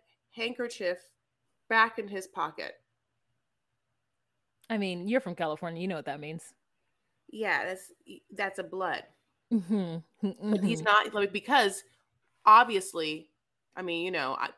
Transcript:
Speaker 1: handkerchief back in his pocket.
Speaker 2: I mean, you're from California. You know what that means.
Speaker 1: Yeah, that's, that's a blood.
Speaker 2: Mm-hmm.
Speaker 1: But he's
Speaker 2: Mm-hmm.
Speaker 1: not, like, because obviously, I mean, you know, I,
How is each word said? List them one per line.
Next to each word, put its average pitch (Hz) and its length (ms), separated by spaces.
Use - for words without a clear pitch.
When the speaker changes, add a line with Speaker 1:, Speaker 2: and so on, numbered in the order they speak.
Speaker 1:
handkerchief 233 680
back 226 280
in 202 120
his 185 180
pocket. 156 460
Speaker 2:
I 226 80
mean, 185 300
you're 247 140
from 160 140
California. 165 460
You 185 60
know 190 80
what 143 100
that 143 140
means. 156 340
Speaker 1:
Yeah, 196 320
that's, 185 280
that's 196 260
a 190 40
blood. 175 400
Speaker 2:
Mm-hmm. 190 960
Speaker 1:
But 196 120
he's 202 180
Speaker 2:
Mm-hmm. - 20
Speaker 1:
not, 214 300
like, 202 180
because 208 540
obviously, 185 840
I 180 40
mean, 170 220
you 185 80
know, 139 260
I, - 200